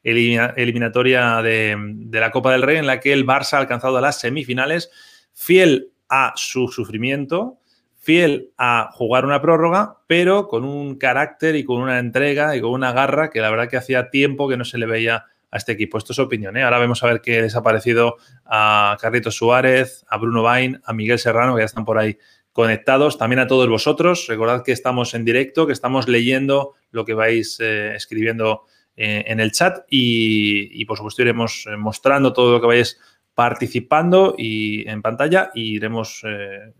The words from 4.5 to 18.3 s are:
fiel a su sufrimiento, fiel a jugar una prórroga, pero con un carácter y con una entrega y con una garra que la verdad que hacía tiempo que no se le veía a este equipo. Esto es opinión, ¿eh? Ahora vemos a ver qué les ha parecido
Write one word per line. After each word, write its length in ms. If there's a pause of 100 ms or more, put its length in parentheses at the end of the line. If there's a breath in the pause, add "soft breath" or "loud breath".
fiel 580 (200)
a 260
su 320
sufrimiento, 920 (380)
fiel 600
a 340
jugar 320
una 160
prórroga, 680
pero 420
con 160
un 320
carácter 600
y 80
con 160
una 180
entrega 580
y 40
con 120
una 200
garra 380
que 100
la 80
verdad 220
que 80
hacía 320
tiempo 400
que 80
no 80
se 100
le 80
veía 400 (260 soft breath)
a 60
este 160
equipo. 240
Esto 160
es 60
opinión, 400
¿eh? 40
Ahora 160
vemos 260
a 20
ver 160
qué 180
les 160
ha 60
parecido 540 (280 soft breath)